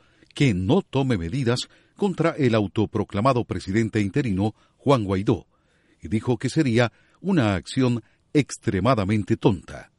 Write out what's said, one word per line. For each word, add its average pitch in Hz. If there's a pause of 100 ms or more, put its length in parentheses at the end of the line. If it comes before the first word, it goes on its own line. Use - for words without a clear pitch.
(340)
que 135
no 98
tome 131
medidas 117 (260)
contra 165
el 127
autoproclamado 107
presidente 104
interino, 104 (200)
Juan 127
Guaidó, 98 (540)
y -
dijo 110
que 127
sería 120 (300)
una 143
acción 120 (300)
extremadamente 107
tonta. -